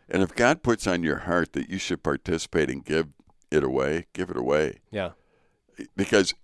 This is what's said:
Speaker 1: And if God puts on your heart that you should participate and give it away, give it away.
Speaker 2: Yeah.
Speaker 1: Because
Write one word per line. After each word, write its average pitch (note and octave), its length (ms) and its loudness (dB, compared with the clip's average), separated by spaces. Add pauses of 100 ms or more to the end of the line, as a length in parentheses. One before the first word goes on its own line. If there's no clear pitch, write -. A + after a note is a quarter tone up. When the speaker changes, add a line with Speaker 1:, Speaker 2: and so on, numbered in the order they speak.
Speaker 1:
And F#2+ 140 2
if F2+ 120 0
God C3 300 2
puts A#2 240 0
on F2 160 0
your D2 160 0
heart F2 320 0
that C2+ 180 -6
you F#2 80 -6
should - 240 -6
participate D#2 680 -2
and C2+ 160 -6
give D#2 240 0 (440)
it D2+ 100 4
away, C2+ 500 -2
give F#2 180 -6
it F2 60 -6
away. C2+ 440 0 (100)
Speaker 2:
Yeah. F#2+ 200 -6 (840)
Speaker 1:
Because G2 480 2